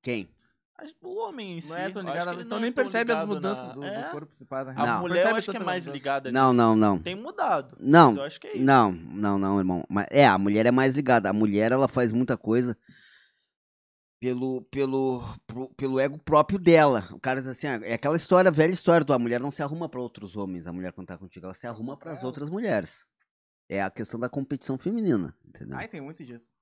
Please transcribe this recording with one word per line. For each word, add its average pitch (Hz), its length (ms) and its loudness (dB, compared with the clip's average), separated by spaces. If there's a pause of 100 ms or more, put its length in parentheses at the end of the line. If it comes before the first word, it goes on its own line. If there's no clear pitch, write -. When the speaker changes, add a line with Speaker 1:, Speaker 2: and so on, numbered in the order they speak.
Speaker 1:
Quem? 117 280 -6 (480)
Speaker 2:
A - 80 -20
gen-, 311 160 -20
o 370 160 -12
homem 302 360 -10
em - 20 -12
Speaker 3:
Não 165 60 -12
Speaker 2:
si, 160 120 -12
Speaker 3:
é 180 160 -6
tão 196 140 -12
Speaker 2:
eu 175 60 -10
acho 147 100 -6
Speaker 3:
ligado, 175 80 -4
Speaker 2:
que 175 80 -6
ele 180 80 -12
Speaker 3:
então 233 60 -16
Speaker 2:
não 208 80 -6
é 220 40 -4
Speaker 3:
nem 233 120 -2
Speaker 2:
tão 277 100 0
Speaker 3:
percebe 233 300 -2
as 208 80 0
Speaker 2:
ligado 208 140 -4
Speaker 3:
mudanças 190 320 -6
Speaker 2:
na - 60 -16
Speaker 3:
do, 131 60 -16
do 143 60 -12
Speaker 2:
É. 220 260 -10
Speaker 3:
corpo, 147 240 -14
se - 100 -20
pá, 131 200 -8
né? 131 100 -14
Speaker 2:
A 139 100 -2
Speaker 1:
Não. 113 160 0
Speaker 2:
mulher 175 140 -4
Speaker 3:
Percebe 185 180 4
Speaker 2:
eu 220 40 0
acho 220 80 -4
que - 60 -10
é - 20 -6
Speaker 3:
todas 220 80 -8
as 185 40 -6
Speaker 2:
mais 180 200 -4
Speaker 3:
mudanças. 139 120 -12
Speaker 2:
ligada 135 340 -4
Speaker 1:
Não, 131 180 4
Speaker 2:
nisso. 123 80 4
Speaker 1:
não, 113 180 6
não. 104 240 4
Speaker 2:
Tem 175 160 -8
mudado, 220 640 -4
Speaker 1:
Não. 151 300 10
Speaker 2:
mas 107 80 0
eu 139 60 -6
acho 151 180 -12
que - 60 -18
é - 80 -12
isso. 131 100 -2
Speaker 1:
Não, 127 260 6
não, 98 480 -4
não, 98 200 0
irmão. 90 300 -2
Mas, 101 220 -2
é, 139 160 8
a 98 100 6
mulher, 101 220 2
ela 117 100 4
é - 20 4
mais 131 240 2
ligada. 127 340 2
A 98 40 0
mulher, 107 380 2
ela 131 160 2
faz 120 240 0
muita 120 260 0
coisa 120 400 0 (1400)
pelo, 127 400 -4 (100)
pelo, 135 500 -2 (240)
pro-, 131 300 -12
pelo 131 240 -4
ego 139 180 -2
próprio 151 400 2
dela. 151 540 6
O - 80 -18
cara 131 200 -4
diz 131 100 -10
assim, 131 180 -8
ah, 123 160 -4
é 110 120 -4
aquela 147 200 -2
história, 185 340 6
velha 151 220 2
história 165 340 2
do 143 80 2
a 127 60 2
mulher 120 200 0
não 139 120 -6
se - 100 -10
arruma 156 280 -8
pra 127 120 -12
outros 104 360 -14
homens, 92 280 -8
a 85 80 -12
mulher 90 200 -10
quando 92 140 -18
tá 90 100 -14
contigo, 92 280 -20
ela 92 80 -14
se 120 140 -14
arruma 120 300 -12
pras 151 260 -14
Speaker 3:
É. - 20 -8
Speaker 1:
outras 135 240 -8
mulheres. 170 560 -4 (640)
É 98 140 -4
a 95 80 -4
questão 117 280 -10
da 123 100 -4
competição 135 480 -6
feminina, 175 580 -2 (100)
entendeu? - 320 -16
Speaker 3:
Ai, 196 120 -12
tem 196 120 -14
muito 160 220 -16
disso. 120 380 -20